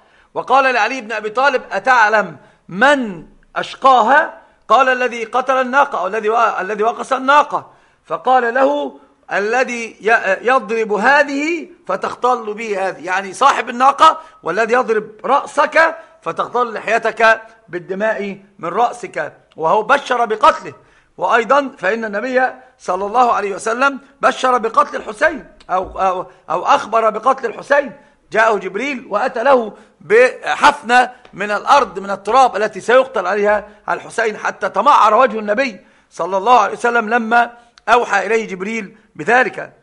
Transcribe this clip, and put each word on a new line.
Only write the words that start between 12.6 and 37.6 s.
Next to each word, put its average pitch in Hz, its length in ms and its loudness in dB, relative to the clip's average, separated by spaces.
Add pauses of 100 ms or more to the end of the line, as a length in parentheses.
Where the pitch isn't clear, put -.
هذه"، 147 180 -10
يعني 185 280 -4
صاحب 254 360 0
الناقة 277 500 2 (240)
والذي 208 300 -2
يضرب 220 360 0 (160)
رأسك 294 680 2 (260)
فتختل 196 520 -4
لحيتك 220 680 2 (280)
بالدماء 190 680 -6 (220)
من 160 100 -8
رأسك، 170 640 -4 (220)
وهو 165 280 0
بشر 247 420 0
بقتله. 214 480 0 (440)
وأيضًا 233 600 0
فإن 226 280 -4
النبي 240 360 -2 (380)
صلى 185 260 -4
الله 233 280 2
عليه 196 220 -2
وسلم 247 440 -2 (220)
بشر 254 360 2
بقتل 233 380 0
الحسين، 254 520 -4 (220)
أو، 185 300 -4
أو، 185 260 -2 (240)
أو 175 160 -4
أخبر 226 440 2
بقتل 233 360 -2
الحسين. 247 460 -2 (400)
جاءه 220 260 2
جبريل 208 520 -8
وأتى 208 340 -4
له 247 300 2 (280)
بحفنة 240 1080 2 (220)
من 202 180 -8
الأرض، 208 480 2
من 196 120 -8
التراب 220 440 2
التي 202 260 -4
سيقتل 240 460 2
عليها 208 400 0 (220)
الحسين، 196 480 -4
حتى 196 320 -6
تمعر 214 440 4
وجه 220 260 4
النبي 214 400 -4 (300)
صلى 180 280 -6
الله 226 220 4
عليه 202 140 0
وسلم 240 360 -2
لما 233 420 0 (380)